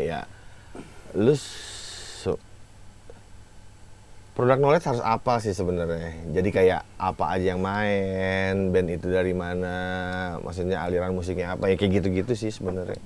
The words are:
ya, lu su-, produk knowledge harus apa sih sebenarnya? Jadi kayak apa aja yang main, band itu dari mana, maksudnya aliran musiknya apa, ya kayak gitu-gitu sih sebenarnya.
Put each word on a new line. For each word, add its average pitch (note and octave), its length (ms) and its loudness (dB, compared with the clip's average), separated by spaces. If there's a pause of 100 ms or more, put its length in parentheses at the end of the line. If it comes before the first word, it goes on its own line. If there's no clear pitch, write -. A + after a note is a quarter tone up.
ya, D#2 180 -2 (920)
lu A#2 220 6
su-, - 1040 -8 (1900)
produk B2+ 240 6
knowledge C#3+ 320 6
harus A#2+ 140 0
apa A2+ 400 2
sih G#2+ 100 0
sebenarnya? E2+ 640 -2 (160)
Jadi F#2 160 4
kayak F#2 320 6 (160)
apa F2+ 400 0
aja F#2 160 2
yang F#2 80 0
main, F#2+ 1120 0
band F2+ 220 4
itu F2+ 160 -4
dari F#2 240 2
mana, F2+ 400 -4 (680)
maksudnya F2+ 400 -2
aliran F2+ 320 0
musiknya F2+ 400 -2
apa, G2 160 0
ya F#2+ 80 6
kayak G2 240 4
gitu-gitu F#2+ 320 0
sih A2 160 -4
sebenarnya. F#2 560 -6